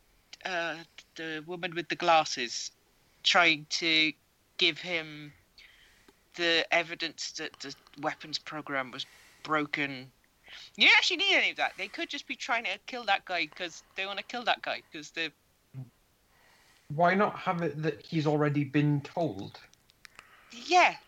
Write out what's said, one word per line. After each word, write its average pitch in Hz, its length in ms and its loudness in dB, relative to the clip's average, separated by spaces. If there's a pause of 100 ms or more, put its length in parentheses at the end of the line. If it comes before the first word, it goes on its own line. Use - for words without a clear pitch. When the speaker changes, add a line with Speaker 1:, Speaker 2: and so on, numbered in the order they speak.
(460)
Speaker 1:
uh, 170 300 -4 (400)
the 156 320 -8
woman 175 280 -8
with 170 140 -6
the 160 60 -4
glasses 156 760 2 (540)
trying 160 480 4
to 156 420 2 (460)
give 165 180 2
him 156 560 -8 (1000)
the 165 360 2
evidence 165 600 -2
that 156 200 -10 (100)
the 135 120 -12 (280)
weapons 151 360 -6
program 139 540 -8
was 131 160 -10 (340)
broken. 143 680 -2 (640)
You - 100 2
didn't 440 120 10
actually 415 200 2
need 392 160 2
any 226 160 4
of 160 80 -4
that. 143 220 0
They 190 80 -6
could 320 220 -8
just - 180 -12
be 262 80 -8
trying 233 300 -2
to 196 200 -4
kill 240 200 -10
that 196 200 2
guy 170 220 -2
'cause 170 340 -10 (140)
they 190 100 -6
wanna 196 160 -6
kill 240 220 -10
that 196 180 0
guy, 123 220 -6 (100)
'cause 151 180 -12
they're 160 200 -4 (1600)
Speaker 2:
Why 175 260 4
not 202 240 2
have 180 240 -2
it 156 180 -2
that 156 240 -4
he's 156 220 0
already 147 360 4
been 147 380 2
told? 110 580 -6 (920)
Speaker 1:
Yeah, 247 440 4 (120)